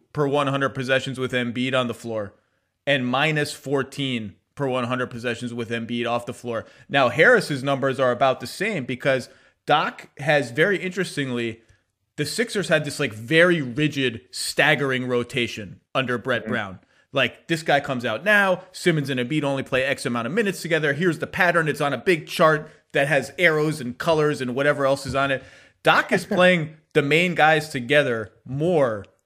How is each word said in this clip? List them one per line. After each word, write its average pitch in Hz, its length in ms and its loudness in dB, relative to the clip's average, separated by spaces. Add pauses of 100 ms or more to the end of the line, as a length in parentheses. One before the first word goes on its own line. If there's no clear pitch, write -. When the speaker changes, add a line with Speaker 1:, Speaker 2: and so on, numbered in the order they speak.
(140)
Speaker 1:
per 147 140 0
one 139 200 0
hundred 135 220 0
possessions 131 500 -2
with 127 120 -4
Embiid 123 480 -2
on 123 80 0
the 113 60 -4
floor 107 400 -8 (540)
and 139 180 2
minus 147 480 0
fourteen 135 800 -4 (220)
per 143 120 -4
one 127 180 0
hundred 123 260 -4
possessions 120 420 -6
with 117 160 -6
Embiid 117 400 -4
off 117 160 -2
the 123 80 -8
floor. 113 320 -8 (240)
Now, 139 200 4
Harris's 156 540 4
numbers 135 360 0
are 127 120 4
about 127 280 2
the 123 80 -10
same 185 380 -4
because 131 440 -2 (360)
Doc 165 440 0 (100)
has, 143 320 0
very 170 260 2
interestingly, 143 840 -4 (560)
the 151 100 -2
Sixers 208 400 -4
had 151 180 2
this, 139 140 -8
like, 131 140 -2
very 160 500 4
rigid, 131 680 -2
staggering 135 800 0
rotation 120 720 -4 (160)
under 123 240 -2
Brett 117 240 -2
Speaker 2:
Mm-hmm. 110 80 -6
Speaker 1:
Brown. 107 280 -6 (320)
Like, 131 360 -2
this 160 160 -4
guy 147 160 4
comes 127 260 -4
out 113 180 -4
now, 196 380 2 (100)
Simmons 156 380 0
and 131 100 -2
Embiid 143 240 -2
only 139 200 -2
play 131 200 0
X 135 220 -2
amount 120 220 -4
of 117 60 -6
minutes 202 280 -2
together. 151 320 0
Here's 156 240 0
the 151 80 -6
pattern. 170 420 2
It's 147 140 -2
on 143 120 0
a 123 40 -4
big 160 300 0
chart 156 420 2 (220)
that 143 160 2
has 139 320 0
arrows 156 420 2
and 123 160 -8
colors 151 420 2
and 123 140 -4
whatever 139 320 2
else 135 220 0
is 123 80 -4
on 139 160 0
it. 127 120 -4 (380)
Doc 196 300 4
is 185 140 0
Speaker 2:
<laughs> - 20 -18
Speaker 1:
playing 180 500 2 (160)
the 151 80 4
main 160 320 2
guys 156 360 4
together 127 640 0 (120)
more 135 580 0 (220)